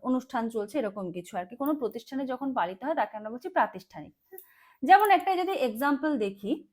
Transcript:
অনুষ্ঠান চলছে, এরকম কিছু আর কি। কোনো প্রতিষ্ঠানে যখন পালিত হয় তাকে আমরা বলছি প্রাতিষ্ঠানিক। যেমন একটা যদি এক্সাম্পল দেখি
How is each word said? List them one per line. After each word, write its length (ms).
অনুষ্ঠান 340
চলছে, 260
এরকম 240
কিছু 220
আর 100
কি। 120
কোনো 200
প্রতিষ্ঠানে 500
যখন 260
পালিত 280
হয় 140
তাকে 200
আমরা 140
বলছি 140
প্রাতিষ্ঠানিক। 560
যেমন 240
একটা 140
যদি 120
এক্সাম্পল 440
দেখি 260